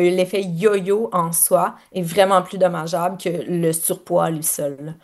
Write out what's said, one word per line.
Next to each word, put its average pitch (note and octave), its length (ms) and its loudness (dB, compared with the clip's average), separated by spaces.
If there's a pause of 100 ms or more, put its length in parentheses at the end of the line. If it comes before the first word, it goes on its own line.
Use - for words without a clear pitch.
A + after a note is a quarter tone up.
(160)
l'effet F#3 260 0
yo-yo G3 720 0
en F3 180 0
soi F3+ 440 2 (180)
est F#3 80 -4
vraiment F#3+ 400 4
plus F#3 160 -10
dommageable F3 680 0
que F#3+ 60 -2 (180)
le E3+ 240 0
surpoids F3 540 -2
à E3 60 0
lui D3+ 100 -6
seul, C#3+ 400 -4
là. D#3 100 -10 (120)